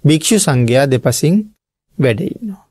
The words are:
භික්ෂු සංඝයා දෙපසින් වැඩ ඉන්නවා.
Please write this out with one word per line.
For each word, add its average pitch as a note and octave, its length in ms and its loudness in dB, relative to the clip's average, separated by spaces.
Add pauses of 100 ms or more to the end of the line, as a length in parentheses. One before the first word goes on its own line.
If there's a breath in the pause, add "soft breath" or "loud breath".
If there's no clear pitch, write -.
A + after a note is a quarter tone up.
භික්ෂු D#3 340 2
සංඝයා B2+ 500 2
දෙපසින් B2+ 480 0 (640)
වැඩ B2 240 0
ඉන්නවා. G3+ 500 -10